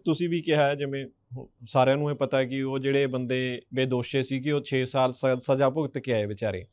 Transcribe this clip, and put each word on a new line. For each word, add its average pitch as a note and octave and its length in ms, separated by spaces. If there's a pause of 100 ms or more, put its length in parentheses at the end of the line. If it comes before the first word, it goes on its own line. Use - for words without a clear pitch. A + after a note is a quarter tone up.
ਤੁਸੀਂ E3+ 240
ਵੀ E3+ 140
ਕਿਹਾ, D3 320
ਜਿਵੇਂ C#3 320 (300)
ਹੁ-, - 120 (180)
ਸਾਰਿਆਂ C3+ 300
ਨੂੰ D3 140
ਇਹ C#3+ 40
ਪਤਾ C3+ 300
ਕਿ C3+ 180
ਉਹ C3+ 160
ਜਿਹੜੇ C#3 280
ਬੰਦੇ B2+ 540 (140)
ਬੇਦੋਸ਼ੇ C3 480
ਸੀ C3 180
ਕਿ D3 120
ਉਹ D3 80
ਛੇ C3 260
ਸਾਲ B2+ 260
ਸ-, B2+ 400
ਸਜ਼ਾ C3+ 180
ਭੁਗਤ C#3 280
ਕੇ B2+ 140
ਆਏ G#2+ 120
ਵਿਚਾਰੇ। G2+ 480